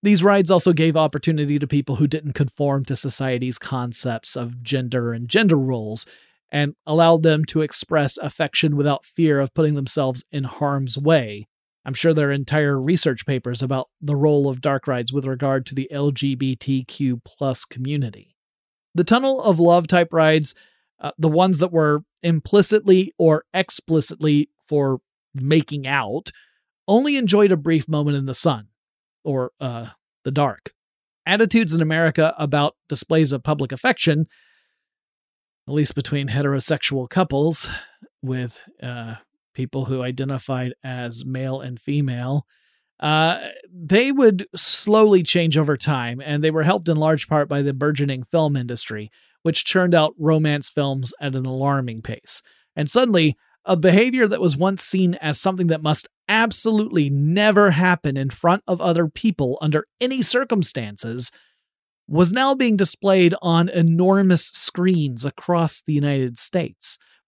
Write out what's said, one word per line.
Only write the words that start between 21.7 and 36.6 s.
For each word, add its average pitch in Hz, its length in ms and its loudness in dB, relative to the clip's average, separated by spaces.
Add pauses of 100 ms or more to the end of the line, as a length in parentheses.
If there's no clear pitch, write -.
were 151 300 2 (200)
implicitly 190 920 2
or 160 280 2 (100)
explicitly 156 960 -2 (160)
for 135 320 0 (340)
making 143 540 -2
out, 135 460 -4 (560)
only 269 280 4
enjoyed 208 360 4
a 180 40 4
brief 156 320 0
moment 147 280 0
in 135 100 -4
the 131 80 -6
sun, 117 320 -2 (580)
or, 131 360 -4
uh, 117 260 -8 (380)
the 131 80 -4
dark. 139 400 -2 (520)
Attitudes 208 480 2
in 165 80 0
America 160 560 2
about 147 400 -2 (120)
displays 151 440 0
of 131 100 -6
public 143 300 -2
affection, 160 540 0 (1400)
at 131 60 -10
least 147 220 -2
between 139 340 -4
heterosexual 139 800 -2